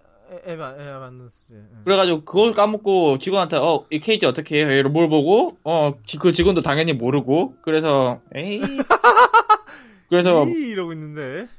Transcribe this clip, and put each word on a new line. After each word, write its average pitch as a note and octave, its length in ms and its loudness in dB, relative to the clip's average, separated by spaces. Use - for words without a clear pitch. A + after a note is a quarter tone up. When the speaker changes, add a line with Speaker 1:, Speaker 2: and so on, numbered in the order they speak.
Speaker 1:
에-, F3 220 -14
에바, C#3 240 -14
에바 C#3+ 220 -16
만드스. B2+ 560 -20
응. G#2+ 300 -20
Speaker 2:
그래가지고 F3+ 400 0
그걸 A3 280 2
까먹고 G3+ 640 2
직원한테 F3+ 400 -2
"어, D3+ 320 0
이 D#3 100 -4
케이지 G#3 280 -2
어떻게 D3+ 320 -2
해요?" D3+ 120 0
이러고 C#3 220 2
물어보고, E3 680 2
어, D3+ 320 0
지-, - 120 -12
그 F3 160 2
직원도 F3 280 2
당연히 D#3 320 0
모르고, C3 720 -2
그래서 C#3+ 580 0
에이. G3+ 260 -8
Speaker 1:
<laughs> - 1500 0
Speaker 2:
그래서 F3 380 4
Speaker 1:
이, E4+ 40 -2
이러고 F3+ 240 -8
있는데. D3+ 540 -12